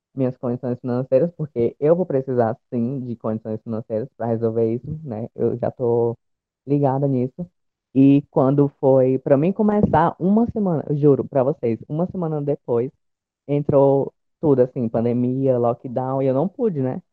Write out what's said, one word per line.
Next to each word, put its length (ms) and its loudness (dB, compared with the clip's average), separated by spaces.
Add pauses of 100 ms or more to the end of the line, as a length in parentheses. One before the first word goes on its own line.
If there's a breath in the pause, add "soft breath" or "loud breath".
(160)
minhas 220 -2
condições 420 -6
financeiras, 580 -2
porque 420 -4
eu 160 4
vou 100 -2
precisar, 520 -2 (160)
sim, 280 -4
de 140 -8
condições 460 -6
financeiras 560 -6
pra 80 -6
resolver 480 0
isso, 300 -8
né? 320 -8
Eu 220 -2
já 120 -2
tô 480 -2 (480)
ligada 420 0
nisso. 400 -4 (460)
E 360 6
quando 500 2
foi 400 4
pra 180 2
mim 160 0
começar, 680 2
uma 320 2
semana, 380 -2
eu 80 0
juro 300 4
pra 160 0
vocês, 440 -2
uma 200 -4
semana 340 -6
depois, 500 -4 (560)
entrou 680 2 (280)
tudo, 200 4
assim, 280 0
pandemia, 680 0
lockdown, 640 -2
e 60 0
eu 60 0
não 140 0
pude, 340 -4
né? 200 -4 (120)